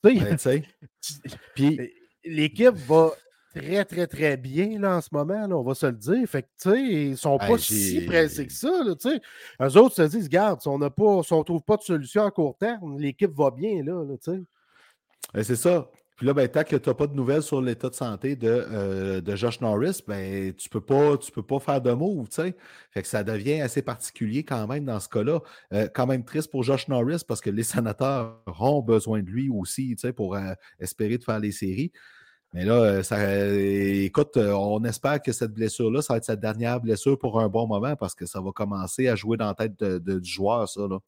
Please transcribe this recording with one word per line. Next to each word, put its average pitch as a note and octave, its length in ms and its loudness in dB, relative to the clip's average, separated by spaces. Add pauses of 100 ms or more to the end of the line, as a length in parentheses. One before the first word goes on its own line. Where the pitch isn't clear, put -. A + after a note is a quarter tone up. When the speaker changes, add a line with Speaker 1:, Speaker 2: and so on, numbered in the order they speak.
Speaker 1:
Tu A#3 140 8
sais, C#3+ 80 4
Speaker 2:
Ben, G#2 100 2
tu C3+ 60 -4
sais. C#3 220 2 (200)
Speaker 1:
<laughs> - 180 -20
tu D3+ 120 -10 (400)
Speaker 2:
Puis C#3 260 2 (500)
Speaker 1:
l'équipe E3 460 4
va D#3 360 4 (440)
très, E3+ 300 -2
très, F3 200 -4
très D3 300 0
bien D#3+ 440 -4
là, F#3+ 180 0
en D#3+ 40 0
ce - 120 -14
moment, F#3 340 -2
là, F#3 80 -2
on C3+ 80 0
va C3 120 -2
se D3+ 100 -2
le B2+ 80 2
dire. D#3+ 340 -2
Fait C#3 140 -4
que, - 60 -14 (140)
tu F3+ 100 0
sais, C4 120 4
ils D3+ 340 -2
sont C#3 200 2
Speaker 2:
Ben, - 100 0
Speaker 1:
pas A#3 100 6
si - 440 0
Speaker 2:
j'ai - 40 -6
Speaker 1:
pressés D3+ 420 2
que - 40 -14
ça, E4 320 0
là, F#3 120 0
tu B3 140 -2
sais. C#4+ 120 0 (400)
Eux C3+ 160 6
autres B3 180 10
se F3+ 60 2
disent, « D#3+ 280 2
Garde, F#3+ 300 2
si - 80 -8
on C#3+ 100 -2
n'a C#3+ 120 -2
pas, G3 340 4
si - 80 -4
on D#3+ 120 4
trouve E3+ 200 -4
pas G#3+ 140 2
de G#3+ 60 -8
solution F3 420 0
à G3 60 0
court D3+ 260 -2
terme, F#3 420 -6
l'équipe D3+ 320 -2
va C#3 200 2
bien, E3+ 320 -4
là, E3+ 200 -6
là, C#3 180 -8
tu E3 100 -6
sais. » F#3 120 -6 (920)
Speaker 2:
Ben, G#2 100 -2
c'est A#2+ 120 0
ça. E3+ 340 2 (280)
Puis B2 80 -6
là, C#3 80 4
ben, C3 160 2
tant D3 140 0
que - 120 -2
t'as B2+ 200 0
pas D3 100 0
de C#3+ 80 -8
nouvelles C#3 300 0
sur C3+ 180 -2
l'état B2 280 -2
de - 60 -12
santé C3 400 -4
de, A#2 120 -2 (240)
euh, F#2+ 500 -2
de G2+ 140 -4
Josh A#2 260 -2
Norris, B2 460 0
ben, F#2+ 480 -6
tu - 120 -14
peux G#2+ 140 -6
pas, C#3+ 340 4
tu - 160 -8
peux A2 120 -8
pas C3+ 160 -4
faire C#3 200 0
de B2 120 2
move, D3 360 -2
tu - 140 -6
sais. F3+ 160 -4 (320)
Fait G2 140 -6
que - 40 -10
ça G#2 160 -2
devient A2+ 380 -2
assez C3 220 -2
particulier A#2 600 -6
quand A2+ 240 -4
même C#3+ 160 -6
dans A#2 160 -4
ce - 80 -10
cas-là. D3 320 0 (340)
Euh, G#2 200 2
quand B2+ 140 0
même C3 180 -2
triste D3+ 240 -6
pour C3 140 -4
Josh C3 240 0
Norris C3+ 380 0
parce A2 140 -4
que G#2 120 -4
les G#2+ 100 -2
Sénateurs A#2 800 -2 (180)
ont C#3 220 2
besoin A2 400 2
de F#2 80 -6
lui B2+ 180 -2
aussi, B2 480 -4
tu - 120 -16
sais, B2+ 40 -2
pour, G2 240 -4
euh, F#2+ 180 -6 (260)
espérer G#2+ 400 -2
de - 40 -10
faire A2 160 -2
les G#2 120 -2
séries. G2 400 -4 (600)
Mais F2+ 120 -4
là, A2+ 100 4
euh, G2+ 280 4
ça, G#2 160 -2
euh, G2 840 2
écoute, C#3 340 0
euh, G#2 160 2
on G#2 320 0
espère C#3+ 360 -2
que B2+ 100 -4
cette A2 220 -4
blessure-là, A2+ 480 0
ça C3+ 120 -2
va A2+ 40 2
être - 80 -4
sa A2+ 120 -2
dernière A2+ 420 -2
blessure A#2 400 2
pour A2+ 200 0
un A2 80 2
bon A2+ 200 0
moment A2 280 -2
parce F#2+ 200 -8
que F2+ 100 -12
ça F#2+ 160 -10
va F#2+ 100 -6
commencer G2+ 560 -4
à A#2 80 4
jouer G#2+ 220 -2
dans G#2+ 100 -2
la G2 60 -4
tête A2 260 -4
de, F#2+ 200 -2
de, F#2 180 -2
du F2+ 140 -8
joueur, G2+ 360 0
ça, G2+ 200 -6
là. F#2+ 100 -4 (100)